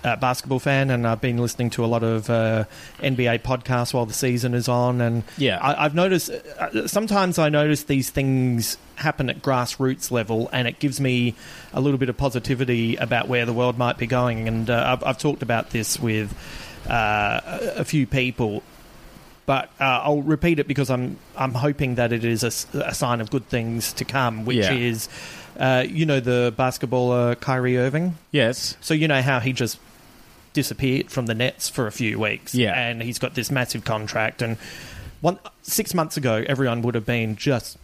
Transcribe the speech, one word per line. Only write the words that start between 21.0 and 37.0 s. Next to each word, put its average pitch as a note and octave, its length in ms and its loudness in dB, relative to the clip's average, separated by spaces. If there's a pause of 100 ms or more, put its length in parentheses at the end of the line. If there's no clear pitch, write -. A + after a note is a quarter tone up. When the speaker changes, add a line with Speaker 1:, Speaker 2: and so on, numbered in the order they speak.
Speaker 1:
I'm C3 180 -2
hoping C3 420 0
that A#2 160 2
it A#2 120 0
is A#2 200 2
a A#2 40 0
s-, - 260 -4
a B2 200 -4
sign A#2+ 260 0
of A2 100 -6
good C3 180 -2
things A#2 460 -2
to - 100 -6
come, A#2 400 -2
which B2 140 0
Speaker 2:
Yeah. G2 140 4
Speaker 1:
is, A#2+ 360 -2 (500)
uh, B2+ 300 4
you D#3 180 0
know, C#3 140 2
the A#2+ 360 2
basketballer B2 840 2
Kyrie B2+ 380 2
Irving? D#3 380 0 (140)
Speaker 2:
Yes. B2+ 500 0
Speaker 1:
So - 140 0
you D#3 140 4
know C3+ 120 4
how B2+ 200 2
he B2+ 120 0
just A#2+ 260 -2 (760)
disappeared C3+ 560 0
from B2 160 -2
the A2+ 80 0
Nets - 340 -2
for B2 180 -2
a G#2 60 -4
few A2 260 -2
weeks, G#2+ 360 -2
Speaker 2:
Yeah. A#2 200 4
Speaker 1:
and A#2 280 -2
he's A#2 160 -6
got - 160 -4
this B2 160 -4
massive B2+ 340 -2
contract. A2 560 -2
And A2+ 160 -2 (640)
one, F3 180 0 (240)
six - 300 -2
months D#3+ 240 0
ago, A#2 320 0
everyone B2 320 2
would A#2 140 0
have A2 100 -2